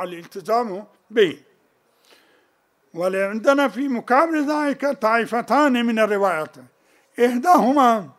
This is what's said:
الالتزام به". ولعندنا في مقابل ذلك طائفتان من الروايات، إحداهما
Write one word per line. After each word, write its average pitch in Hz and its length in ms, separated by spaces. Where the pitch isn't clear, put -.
الالتزام 185 840
به". 202 300
ولعندنا 202 760
في 240 200
مقابل 285 640
ذلك 285 340
طائفتان 233 840
من 226 140
الروايات، 196 560
إحداهما 247 1000